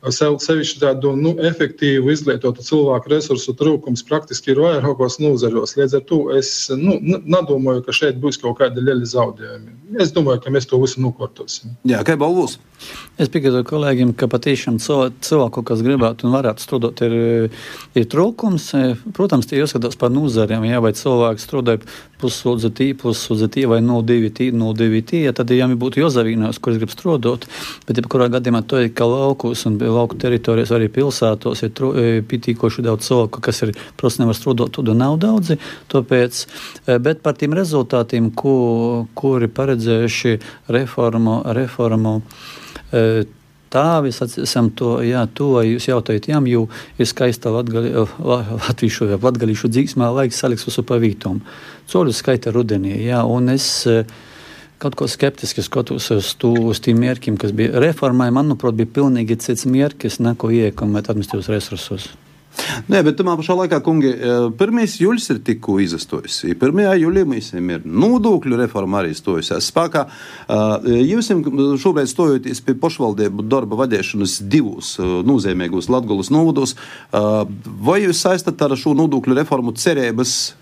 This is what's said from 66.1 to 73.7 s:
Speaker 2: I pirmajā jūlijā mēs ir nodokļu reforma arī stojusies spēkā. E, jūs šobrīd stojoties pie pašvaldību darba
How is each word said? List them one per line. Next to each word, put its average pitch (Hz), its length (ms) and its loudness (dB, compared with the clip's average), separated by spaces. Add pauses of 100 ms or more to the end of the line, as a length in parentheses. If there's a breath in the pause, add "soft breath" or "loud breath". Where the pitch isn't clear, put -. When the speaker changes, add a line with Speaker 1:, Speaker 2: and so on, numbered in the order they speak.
Speaker 2:
I 87 100 -2
pirmajā 190 340 2 (100)
jūlijā 180 240 2
mēs 113 280 -4
ir 87 300 -4
nodokļu 165 760 2
reforma 101 420 -2
arī 80 140 -4
stojusies 82 560 -4
spēkā. 160 360 0
E, 110 1000 -2
jūs 220 260 0 (520)
šobrīd 151 280 2
stojoties 131 540 0
pie 135 140 0
pašvaldību 107 720 -2
darba 113 320 0